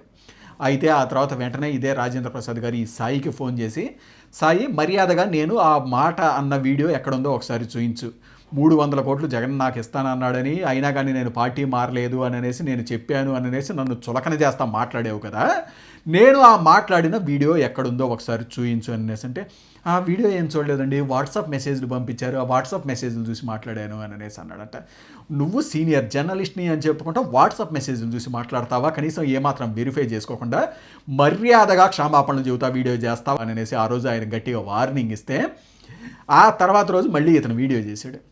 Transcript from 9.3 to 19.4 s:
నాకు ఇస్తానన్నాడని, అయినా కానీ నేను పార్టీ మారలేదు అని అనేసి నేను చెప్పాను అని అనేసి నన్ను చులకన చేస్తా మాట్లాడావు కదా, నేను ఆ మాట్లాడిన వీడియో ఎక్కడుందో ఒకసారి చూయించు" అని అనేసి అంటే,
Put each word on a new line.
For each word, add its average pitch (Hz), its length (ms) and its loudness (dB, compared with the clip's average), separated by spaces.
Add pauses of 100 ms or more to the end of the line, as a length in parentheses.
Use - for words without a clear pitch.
నాకు 127 200 -2
ఇస్తానన్నాడని, 131 840 -2
అయినా 139 280 0
కానీ 135 220 -2
నేను 127 160 -2
పార్టీ 120 360 -2
మారలేదు 123 520 -2
అని 123 180 -2
అనేసి 123 280 -4
నేను 131 180 -2
చెప్పాను 135 540 -2
అని 123 120 -4
అనేసి 135 260 -4
నన్ను 131 240 -4 (120)
చులకన 131 240 -2
చేస్తా 143 320 2
మాట్లాడావు 113 540 -4
కదా, 113 360 0 (520)
నేను 240 320 8
ఆ 226 220 10
మాట్లాడిన 170 560 6
వీడియో 147 400 2
ఎక్కడుందో 123 500 0
ఒకసారి 117 380 -4 (140)
చూయించు" 120 340 -2
అని 110 100 -4
అనేసి 110 240 -6
అంటే, 180 200 -8 (400)